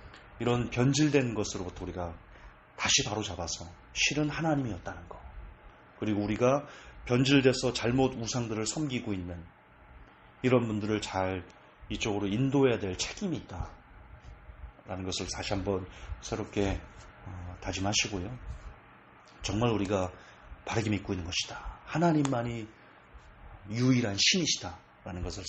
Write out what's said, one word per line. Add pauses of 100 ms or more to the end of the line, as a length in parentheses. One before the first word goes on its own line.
(400)
이런
변질된
것으로부터
우리가 (600)
다시
바로잡아서 (280)
실은
하나님이었다는
거, (800)
그리고
우리가 (400)
변질돼서
잘못
우상들을
섬기고
있는 (1000)
이런
분들을
잘 (420)
이쪽으로
인도해야
될
책임이
있다라는
것을
다시
한번 (340)
새롭게, (460)
어,
다짐하시고요. (1040)
정말
우리가 (520)
바르게
믿고
있는
것이다.
하나님만이 (1000)
유일한
신이시다라는
것을